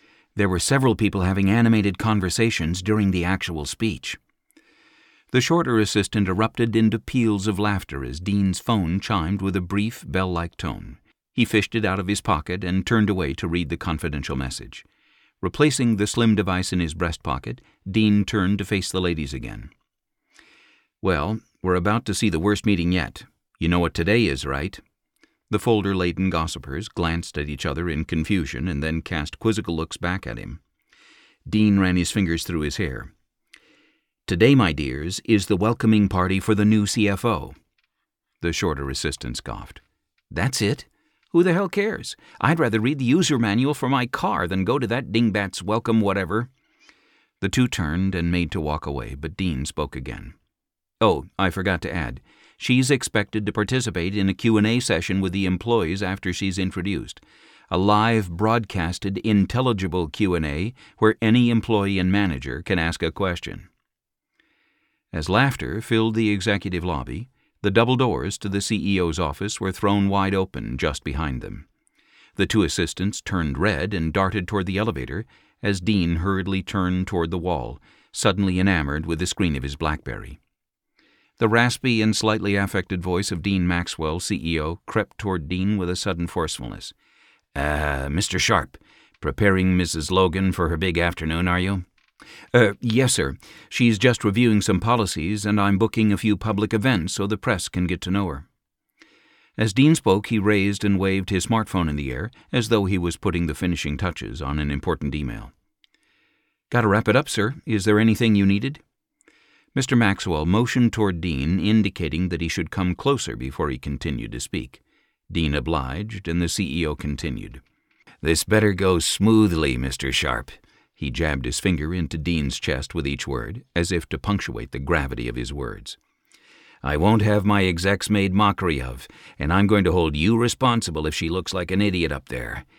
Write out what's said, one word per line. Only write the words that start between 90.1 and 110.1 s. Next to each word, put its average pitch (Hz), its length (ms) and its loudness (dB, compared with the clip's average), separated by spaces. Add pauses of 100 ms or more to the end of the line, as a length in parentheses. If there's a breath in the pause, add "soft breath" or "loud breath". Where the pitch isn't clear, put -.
Logan 92 400 2
for 85 160 0
her 82 80 0
big 85 220 0
afternoon, 85 500 0
are 90 100 0
you?" 92 260 -2 (680 loud breath)
"Uh, 110 260 6
yes, 123 320 2
sir. 69 240 0 (320 loud breath)
She's 117 300 2
just 123 260 2
reviewing 107 380 4
some 92 180 2
policies, 104 640 -2
and 104 160 2
I'm 98 160 4
booking 107 360 2
a 98 40 2
few 107 180 2
public 104 380 -2
events 104 400 0
so 101 140 -4
the 104 100 -2
press 98 320 -2
can 90 180 -2
get 85 140 -4
to 90 100 -8
know 98 180 0
her." 65 200 -10 (1080 soft breath)
As 110 160 0
Dean 147 200 6
spoke, 104 340 2
he 110 100 0
raised 101 440 2
and 101 160 2
waved 95 300 0
his 92 180 0
smartphone 95 440 0
in 73 60 -4
the 69 140 -6
air, 71 200 -6 (200 soft breath)
as 113 200 -2
though 101 160 4
he 98 100 2
was 87 220 -2
putting 85 280 -2
the 76 80 -4
finishing 78 440 -4
touches 78 420 -6
on 71 180 -4
an 71 120 -2
important 71 440 -4
email. 58 380 -8 (1200)
"Gotta 117 180 2
wrap 104 180 4
it 110 100 4
up, 147 120 2
sir. 113 280 -2 (100)
Is 104 180 0
there 107 160 6
anything 113 340 4
you 98 120 6
needed?" 104 340 0 (920 soft breath)
Mister 135 200 0
Maxwell 95 520 2